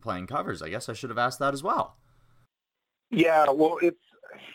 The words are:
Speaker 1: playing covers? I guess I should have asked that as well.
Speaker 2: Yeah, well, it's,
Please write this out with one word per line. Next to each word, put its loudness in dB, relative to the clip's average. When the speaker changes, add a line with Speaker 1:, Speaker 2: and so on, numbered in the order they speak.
Speaker 1:
playing -6
covers? -6
I -10
guess -8
I -8
should -10
have -4
asked 0
that 0
as -10
well. -4
Speaker 2:
Yeah, 6
well, 2
it's, 0